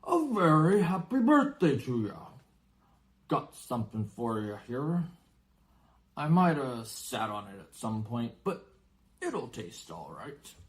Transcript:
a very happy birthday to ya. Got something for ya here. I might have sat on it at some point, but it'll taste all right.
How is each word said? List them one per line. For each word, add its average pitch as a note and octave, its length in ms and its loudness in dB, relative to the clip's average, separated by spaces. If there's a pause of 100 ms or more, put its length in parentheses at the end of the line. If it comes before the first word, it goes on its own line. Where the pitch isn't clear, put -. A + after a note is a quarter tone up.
a D#4+ 300 0
very F3 480 6
happy F3+ 380 0
birthday B3 580 4
to A#2+ 300 -2
ya. G2 100 -8 (1080)
Got - 280 -4
something A2 600 -4
for A2+ 240 -2
ya G#2 180 -6 (100)
here. D3+ 360 -2 (1120)
I D3 120 -6
might E3+ 300 6
have B2 300 -4
sat A2 420 -6
on G#2 180 -6
it G2 120 -16
at F#2+ 160 -20
some A2 280 -4
point, A#2 300 -6 (100)
but F#3+ 220 -6 (560)
it'll - 260 -6
taste G2+ 440 -14
all D2+ 260 -14
right. G2+ 360 -16 (160)